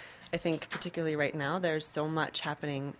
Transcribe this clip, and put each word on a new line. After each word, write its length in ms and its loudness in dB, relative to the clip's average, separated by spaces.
I 40 4
think 340 0
particularly 460 0
right 180 2
now, 240 2
there's 260 2
so 220 0
much 320 2
happening, 600 -2